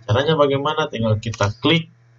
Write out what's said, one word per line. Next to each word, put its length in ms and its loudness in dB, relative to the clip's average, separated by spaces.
caranya 320 0
bagaimana? 560 0
Tinggal 240 0
kita 320 -4
klik 240 2